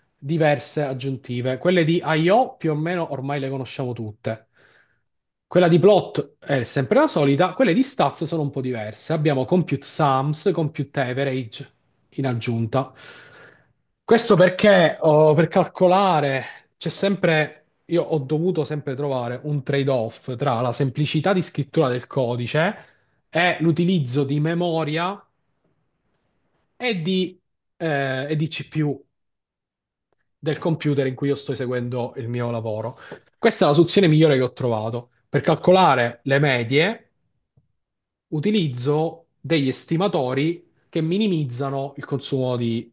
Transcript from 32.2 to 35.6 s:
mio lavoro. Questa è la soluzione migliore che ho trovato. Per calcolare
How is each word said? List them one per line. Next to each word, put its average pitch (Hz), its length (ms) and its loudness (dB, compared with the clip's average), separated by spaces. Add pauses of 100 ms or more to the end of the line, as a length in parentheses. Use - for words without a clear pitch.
mio 120 220 -4
lavoro. 110 480 -6 (400)
Questa 214 260 2
è - 20 6
la 147 60 4
soluzione 170 340 4
migliore 151 300 6
che 127 60 2
ho 123 100 -4
trovato. 117 560 -4 (200)
Per 143 120 0
calcolare 156 840 4